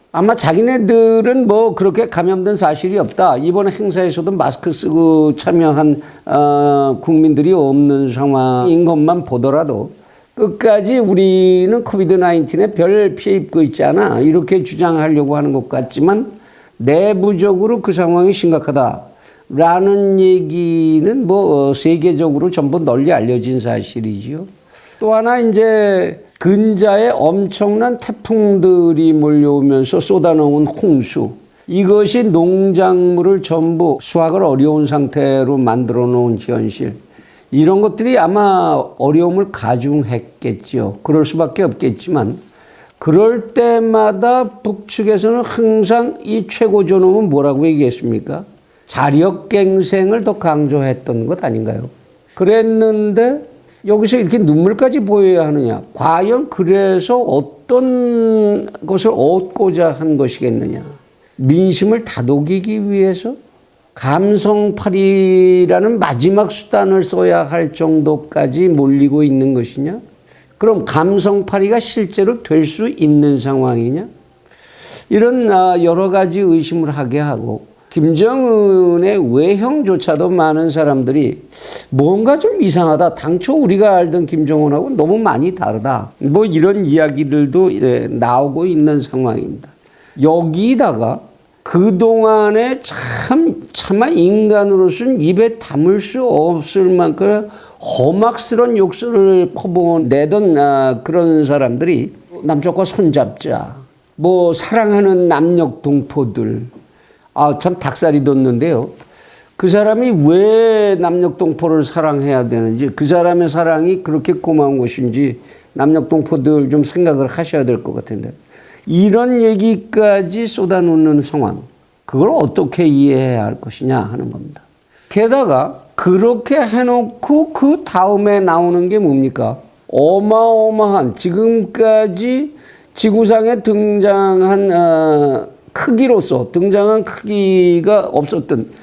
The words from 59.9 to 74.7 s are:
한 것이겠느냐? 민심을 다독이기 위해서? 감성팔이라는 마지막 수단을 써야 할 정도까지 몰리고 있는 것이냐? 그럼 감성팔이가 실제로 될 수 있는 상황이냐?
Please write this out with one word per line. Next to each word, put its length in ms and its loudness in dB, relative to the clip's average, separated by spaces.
한 260 -2
것이겠느냐? 680 -4
민심을 640 0
다독이기 880 -4
위해서? 440 -2
감성팔이라는 2000 2
마지막 520 0
수단을 520 0
써야 400 0
할 300 -4
정도까지 960 0
몰리고 540 2
있는 300 0
것이냐? 460 -6
그럼 280 0
감성팔이가 920 0
실제로 640 -4
될 220 0
수 240 -6
있는 480 2
상황이냐? 720 -2